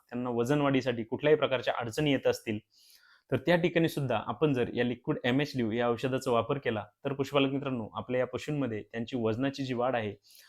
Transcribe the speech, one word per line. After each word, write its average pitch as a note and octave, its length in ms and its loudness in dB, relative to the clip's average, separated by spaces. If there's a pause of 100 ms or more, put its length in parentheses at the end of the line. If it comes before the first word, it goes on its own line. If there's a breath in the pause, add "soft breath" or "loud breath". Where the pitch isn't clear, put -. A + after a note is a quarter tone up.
त्यांना B2 200 -4
वजन A#2+ 320 2
वाढीसाठी C3 420 2
कुठल्याही D3 340 2
प्रकारच्या B2 420 0
अडचणी C#3 320 0
येत C3 160 2
असतील, A2 320 0 (720 soft breath)
तर C3 60 2
त्या E3+ 180 4
ठिकाणी E3 340 4
सुद्धा B2 380 0
आपण C#3+ 260 2
जर A#2 200 2
या A#2+ 100 0
लिक्विड B2 400 -2
एमएच C#3 320 2
लिव्ह A2+ 200 0
या A#2+ 140 2
औषधाचा B2+ 420 -2
वापर A#2 260 2
केला, A2 260 -2 (220)
तर C3+ 80 -2
पुष्पालक C#3 400 2
मित्रांनो, C3 400 -4
आपल्या B2+ 260 -2
या B2+ 80 0
पशूंमध्ये B2 540 -4
त्यांची A#2 360 -8
वजनाची B2+ 480 -2
जी B2+ 80 -4
वाढ B2 220 0
आहे, G#2+ 180 -2 (360 loud breath)